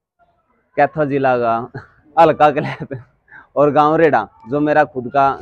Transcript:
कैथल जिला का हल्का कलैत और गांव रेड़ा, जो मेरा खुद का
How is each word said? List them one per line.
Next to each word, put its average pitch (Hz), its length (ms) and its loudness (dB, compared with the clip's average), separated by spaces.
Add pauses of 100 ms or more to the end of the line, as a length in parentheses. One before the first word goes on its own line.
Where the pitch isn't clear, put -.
(760)
कैथल 143 320 -2
जिला 135 280 0
का 120 140 -2 (640)
हल्का 151 360 4
कलैत 135 460 -8 (580)
और 143 160 2
गांव 151 240 2
रेड़ा, 135 320 2 (220)
जो 143 100 -4
मेरा 151 260 2
खुद 123 240 -10
का 139 180 0 (140)